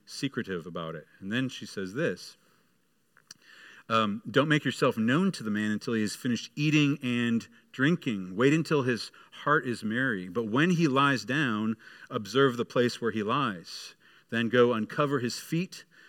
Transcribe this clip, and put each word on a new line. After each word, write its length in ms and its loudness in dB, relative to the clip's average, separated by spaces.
secretive 600 -8
about 280 -10
it." 120 -14
And 140 -10
then 160 -2
she 180 -12
says 280 -10
this, 420 -6
um, 420 0
"Don't 180 4
make 160 2
yourself 320 0
known 360 2
to 100 -12
the 80 -4
man 220 0
until 220 -4
he 80 0
has 120 -2
finished 400 -4
eating 480 2
and 460 -2
drinking. 640 0
Wait 160 6
until 300 2
his 280 -2
heart 240 2
is 160 -4
merry. 460 -2
But 180 -4
when 240 2
he 160 4
lies 380 2
down, 520 0
observe 480 2
the 80 -2
place 360 0
where 100 -2
he 140 -2
lies. 720 -4
Then 180 0
go 240 6
uncover 460 0
his 200 -4
feet 460 -4